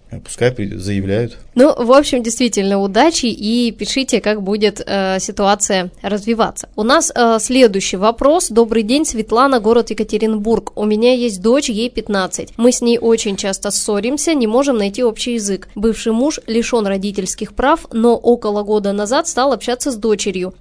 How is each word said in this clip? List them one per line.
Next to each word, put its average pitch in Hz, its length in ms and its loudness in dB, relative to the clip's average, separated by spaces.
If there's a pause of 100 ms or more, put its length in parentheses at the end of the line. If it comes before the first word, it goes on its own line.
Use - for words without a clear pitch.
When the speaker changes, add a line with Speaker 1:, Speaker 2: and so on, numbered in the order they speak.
(100)
Speaker 1:
э, - 100 -12
пускай - 300 -2
при-, 98 280 -8
заявляют. 98 580 -2 (180)
Speaker 2:
Ну, 277 220 6
в 233 160 2
общем, 269 300 4
действительно, 208 580 0
удачи 247 460 2
и 226 440 0
пишите, 240 520 -2
как 208 200 -2
будет, 208 440 -2
э, 190 340 -2
ситуация 196 720 0 (120)
развиваться. 208 760 -2
У - 80 -2
нас, 302 300 2
э, 233 260 4
следующий 220 580 2
вопрос. 247 520 2
Добрый 226 320 2
день, 269 220 2
Светлана, 240 560 2
город 226 300 2
Екатеринбург. 214 840 -2
У 208 120 -4
меня 214 260 4
есть 240 300 -2
дочь, 254 260 2
ей 233 220 -2
пятнадцать. 190 640 -4
Мы 240 160 4
с - 80 -4
ней 233 180 2
очень 220 380 0
часто 202 340 -4
ссоримся, 226 640 -2
не 247 120 0
можем 254 320 2
найти 202 260 -2
общий 233 300 -2
язык. 202 400 -6
Бывший 220 380 -2
муж 269 340 0
лишён 226 400 0
родительских 196 680 -4
прав, 302 380 0
но 226 240 2
около 226 460 0
года 202 300 0
назад 208 360 -2
стал 269 240 0
общаться 240 380 -4
с 240 60 -6
дочерью. 202 640 -2